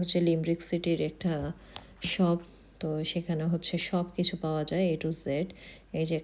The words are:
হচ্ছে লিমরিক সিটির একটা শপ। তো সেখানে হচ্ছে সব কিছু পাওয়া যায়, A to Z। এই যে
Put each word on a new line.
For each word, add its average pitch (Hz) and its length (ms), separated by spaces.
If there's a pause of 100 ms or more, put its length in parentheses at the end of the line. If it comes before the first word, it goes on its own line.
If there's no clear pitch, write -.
হচ্ছে 175 200
লিমরিক 170 420
সিটির 170 380
একটা 156 320 (720)
শপ। 170 340 (400)
তো 160 120 (140)
সেখানে 165 400
হচ্ছে 170 340
সব 175 280 (100)
কিছু 190 180 (100)
পাওয়া 156 200
যায়, 170 280
A - 100
to 160 80 (120)
Z। - 20 (680)
এই 160 140
যে 160 180